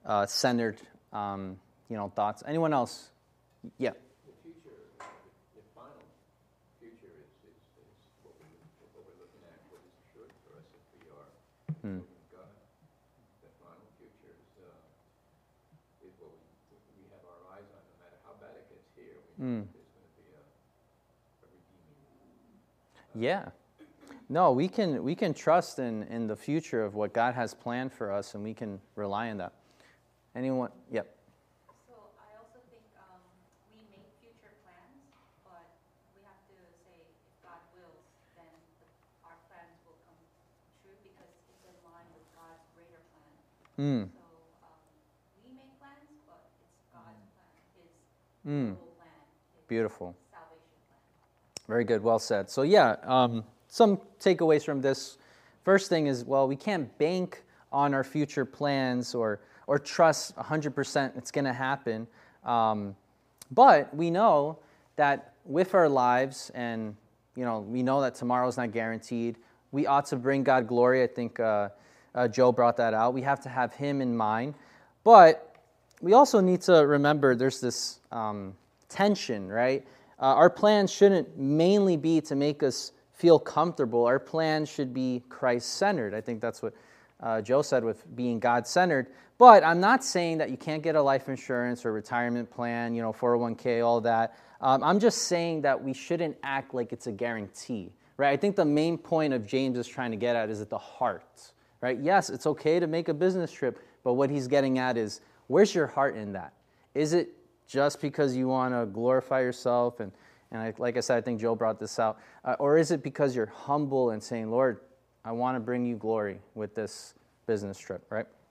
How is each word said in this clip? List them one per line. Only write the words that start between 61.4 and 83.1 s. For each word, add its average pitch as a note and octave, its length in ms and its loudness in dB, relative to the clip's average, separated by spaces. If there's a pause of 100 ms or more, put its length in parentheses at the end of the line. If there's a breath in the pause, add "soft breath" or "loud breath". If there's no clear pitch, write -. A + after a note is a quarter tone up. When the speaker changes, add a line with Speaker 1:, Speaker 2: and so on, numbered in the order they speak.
Speaker 1:
happen. B2 540 -6 (380 soft breath)
Um, A2 520 -2 (540)
but E3 440 6
we E3+ 160 -2
know D#3+ 480 2 (380 soft breath)
that C#3+ 380 0 (100)
with F3+ 300 -2
our F3 120 6
lives, C3 680 0
and, A2+ 420 -8 (400)
you B2+ 80 -8
know, A2+ 160 -4
we A#2 220 -6
know C3 180 0
that C3 140 -2
tomorrow's B2 420 -2
not A#2+ 160 -6
guaranteed, A2+ 640 -6 (340 soft breath)
we C#3 160 -4
ought C#3+ 200 0
to C#3+ 100 -6
bring C3+ 280 -2
God B2+ 220 2
glory. B2 360 4
I A#2+ 40 2
think, A#2 320 -8
uh, G#2 300 0 (460 soft breath)
uh, B2 120 0
Joe B2+ 260 4
brought A#2+ 260 2
that A2+ 160 0
out. A#2 180 2
We C3 80 -4
have C#3 200 -2
to C3+ 100 -14
have B2 240 -4
Him C#3+ 260 -4
in B2 160 -2
mind. A2+ 380 -2 (500 soft breath)
But G3 500 10 (460)
we F3+ 140 4
also B3+ 260 8
need F3+ 220 4
to D#3+ 240 6
remember C#3+ 480 4
there's B2+ 260 -2
this, - 400 -6 (120)
um, G#2 420 -8 (340)
tension, B2+ 640 -2
right? B2+ 360 -2 (320 loud breath)
Uh, C3+ 160 2
our E3 140 8
plans G3+ 420 4
shouldn't G3 480 4
mainly E3+ 600 2
be D#3+ 240 0
to D3 120 -8
make C#3+ 280 -2
us - 300 -4 (200 soft breath)